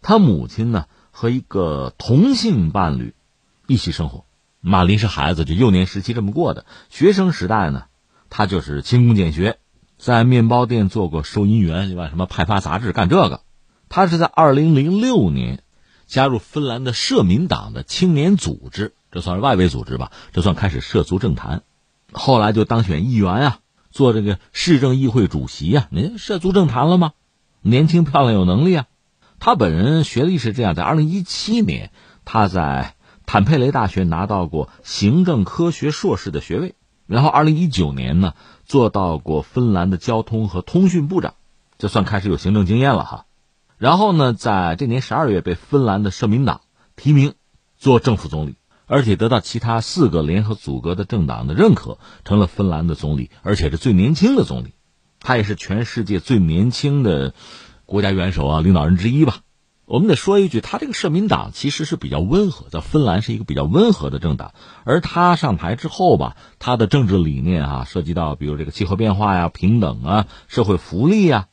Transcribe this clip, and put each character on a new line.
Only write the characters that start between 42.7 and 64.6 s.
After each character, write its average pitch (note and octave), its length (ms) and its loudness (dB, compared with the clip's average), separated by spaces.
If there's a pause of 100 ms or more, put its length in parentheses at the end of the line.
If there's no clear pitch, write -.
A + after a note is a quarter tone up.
验 C3+ 160 2
了 F#2 100 -2
哈。 - 220 -14 (520)
然 D#3 220 2
后 G#3 120 2
呢， C#3+ 220 2
在 F#2 420 -2
这 C3 120 -4
年 B2 160 -2
十 - 100 -8
二 C#3+ 160 0
月 F#2 120 0
被 F2+ 120 -4
芬 C#3 300 0
兰 G2+ 180 0
的 G#2 80 -2
社 - 160 -6
民 A#2 200 0
党 - 160 -4 (340)
提 - 180 2
名 C#3+ 220 4 (420)
做 B2+ 220 4
政 A2+ 180 0
府 E2+ 100 -8
总 D#2 200 -6
理， C2+ 80 -12 (320)
而 C#3 160 2
且 A2 120 2
得 A2+ 140 0
到 A#2 100 2
其 - 200 -8
他 A#2 220 -2
四 C#3+ 280 2
个 E2 140 0
联 F2+ 220 0
合 G#2+ 100 -4
组 C2+ 260 -8
阁 E2+ 140 -4
的 F#2+ 100 -6
政 F#2 220 -2
党 A#1+ 180 -8
的 C#2 80 -4
认 E3 220 6
可， - 240 -10 (260)
成 G2+ 140 2
了 F#2+ 80 2
芬 G2 220 -2
兰 D#2+ 180 -2
的 D#2+ 80 -2
总 D2+ 240 -4
理， B1 100 -8 (140)
而 G2+ 120 -2
且 D#2 140 -2
是 D#2+ 80 -6
最 A#2 160 0
年 G#2+ 220 4
轻 A3 200 2
的 G#3 80 2
总 B1 200 -6
理。 - 100 -16 (460)
他 B2+ 180 0
也 A2 60 2
是 G2+ 120 -4
全 G#2 300 -4
世 A#2 180 -6
界 F#2+ 160 -2
最 A#2 200 2
年 F2+ 320 2
轻 C#3+ 320 -2
的 C#2 320 -2 (500)
国 G2+ 160 -2
家 G2+ 100 0
元 F#2 200 -2
首 C#2 160 -2
啊， D#2 140 0
领 F#2 120 4
导 D#2 140 2
人 F2+ 100 2
之 G2+ 140 0
一 D3 140 2
吧。 B2 160 -4 (440)
我 - 140 -2
们 G3+ 80 2
得 F3 80 4
说 G3 240 2
一 G3 100 2
句， A2+ 100 -2
他 - 200 -8
这 D4+ 80 -6
个 B3 60 -6
社 - 180 -4
民 F#3+ 160 0
党 G#2 260 -2
其 - 160 -6
实 D3+ 160 -6
是 D3 120 -6
比 - 120 -8
较 C2+ 80 -2
温 D#3 320 2
和， - 200 -12
在 E2 100 -6
芬 D3+ 240 0
兰 A2 180 0
是 A2+ 100 -6
一 A2+ 60 -4
个 G#2+ 60 -8
比 D2+ 100 -8
较 C#2 100 -2
温 F3+ 300 4
和 C#2+ 160 -4
的 C#2 80 -8
政 D2 200 -2
党。 - 180 -14 (300)